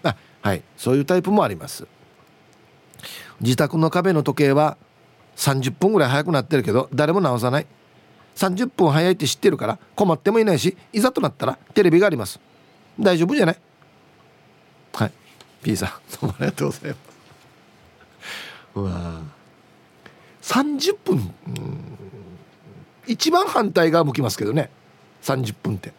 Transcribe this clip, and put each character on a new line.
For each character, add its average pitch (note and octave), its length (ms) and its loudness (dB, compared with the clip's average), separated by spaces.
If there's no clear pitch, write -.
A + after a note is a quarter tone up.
あ、 E3+ 120 0
は G2+ 120 0
い。 D#2+ 80 -4
そ B2 160 0
う - 20 4
い C#3 40 2
う C#3 60 -2
タ F3+ 120 2
イ F3 60 0
プ F#3 80 -2
も G#3 120 4
あ B2+ 40 2
り G2 80 -4
ま D#2+ 120 -14
す。 - 200 -14
自 A#2+ 140 2
宅 D#3+ 240 0
の D#3+ 100 2
壁 F3+ 240 0
の D3+ 80 2
時 C#3+ 160 -2
計 C#3 160 4
は D3+ 240 2
三 C3+ 260 0
十 B2 100 -2
分 F#3+ 200 0
ぐ G#3 80 4
ら C#3+ 60 6
い A#2+ 40 0
早 C#3+ 160 0
く F3 60 -2
な C#3 100 2
っ G#2 40 -6
て - 100 -2
る C3 80 2
け F#2+ 80 -2
ど、 B2 220 0
誰 D3 180 2
も F#3+ 80 2
直 B2+ 200 2
さ B2 120 0
な C#3+ 80 0
い。 - 60 -6
三 F#3 200 0
十 A#3 120 -2
分 F3 220 2
早 D#3+ 200 4
い - 20 2
っ F3+ 60 2
て C#3+ 100 -4
知 - 60 -2
っ - 40 -8
て G3+ 140 4
る C#3 60 -4
か A2 100 -4
ら A2+ 100 -2
困 F#3+ 160 2
っ D3+ 40 0
て G3 140 0
も A3+ 80 4
い A3 60 4
な G3 80 2
い C#3 60 2
し、 - 180 -2
い G#3 80 0
ざ B3+ 100 2
と D#4 80 -4
な E3+ 80 0
っ - 60 -4
た - 120 -8
ら C3 120 -2
テ G3+ 100 4
レ F3 80 6
ビ E3+ 80 6
が G#3 80 4
あ - 20 4
り D#3 60 0
ま A2 100 -6
す。 - 140 -12
大 F3+ 200 4
丈 E3+ 80 4
夫 B3+ 100 -2
じ B3+ 80 4
ゃ - 20 4
な A#3 60 4
い？ - 60 -6
は A2 140 -2
い。 - 40 -8
P - 140 -2
さ F#2+ 120 -4
ん、 - 20 -6
ど - 0 -
う C3+ 60 -4
も F#2+ 120 -4
あ - 40 -4
り - 20 -2
が G3 80 -2
と D3+ 140 -4
う - 40 -4
ご - 20 -10
ざ - 140 -14
い C3+ 40 -8
ま - 40 -10
す。 - 40 -20
う G2+ 80 -6
わ F#2+ 80 -4
ぁ。 E2+ 300 -8
三 C#4 380 -2
十 F4+ 140 0
分、 - 220 -2
う C3+ 40 0
ん、 - 300 -10
一 B3+ 240 -2
番 F4 180 2
反 G#3 240 0
対 E3 200 4
側 E3 140 4
向 C3+ 80 -2
き D3 80 -2
ま A#2 80 0
す - 80 -6
け G#2 80 -4
ど G#2+ 80 -2
ね。 D3 160 0
三 C3 220 -2
十 A2 100 -6
分 - 220 -6
っ - 20 -10
て。 - 220 -14